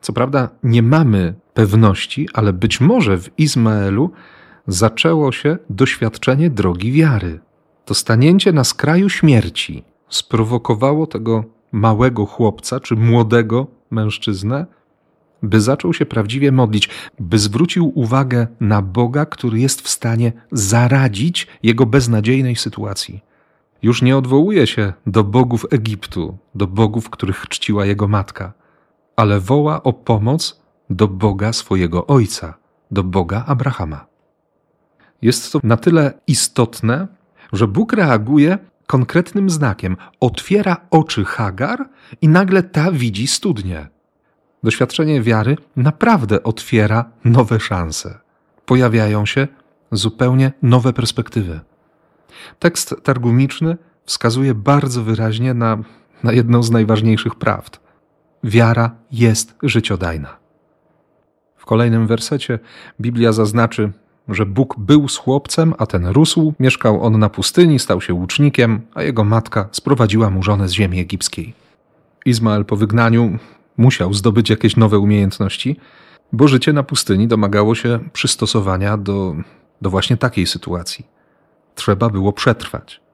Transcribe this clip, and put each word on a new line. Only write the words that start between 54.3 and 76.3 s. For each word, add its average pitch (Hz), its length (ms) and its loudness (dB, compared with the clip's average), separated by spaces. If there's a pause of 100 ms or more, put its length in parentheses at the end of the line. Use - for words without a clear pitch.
bardzo 123 480 0
wyraźnie 110 520 -2
na, 113 240 0 (440)
na 117 100 0
jedną 120 300 4
z 113 80 0
najważniejszych 110 640 2
prawd. - 460 -6 (640)
Wiara 117 460 2 (220)
jest 113 500 0
życiodajna. 90 760 -4 (1200)
W - 100 -20
kolejnym 113 400 2
wersecie 117 520 -4 (420)
Biblia 117 320 0
zaznaczy, 110 600 0 (360)
że 104 180 -2
Bóg 113 320 -2
był 143 300 4
z - 80 -6
chłopcem, 151 640 0
a - 80 -2
ten 87 200 -2
rósł, 156 540 2
mieszkał 123 420 2
on 110 160 2
na 107 100 4
pustyni, 156 500 2
stał 90 220 -2
się - 140 -4
łucznikiem, 113 640 0 (140)
a - 80 -6
jego 113 220 0
matka 110 480 0
sprowadziła 113 580 0
mu 95 120 -2
żonę 98 260 0
z 90 40 -4
ziemi 90 280 0
egipskiej. 90 540 -8 (680)
Izmael 110 400 2
po 107 120 -4
wygnaniu 113 600 2 (380)
musiał 110 380 2
zdobyć 107 360 2
jakieś 107 260 0
nowe 107 220 4
umiejętności, 101 800 0 (560)